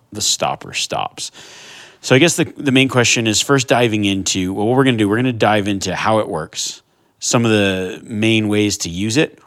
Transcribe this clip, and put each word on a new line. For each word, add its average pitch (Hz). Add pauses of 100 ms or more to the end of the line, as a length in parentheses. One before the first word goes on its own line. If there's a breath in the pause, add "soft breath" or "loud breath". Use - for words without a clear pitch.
(120)
the 104
stopper -
stops. - (680 loud breath)
So -
I 131
guess 160
the, 170
the -
main 131
question 120
is 107
first 135
diving 110
into, 95
well, 104
what 127
we're 135
gonna 127
do, 104
we're 107
gonna 127
dive 107
into 95
how 107
it -
works, - (360)
some 120
of 113
the 95
main 107
ways 104
to 90
use 104
it, -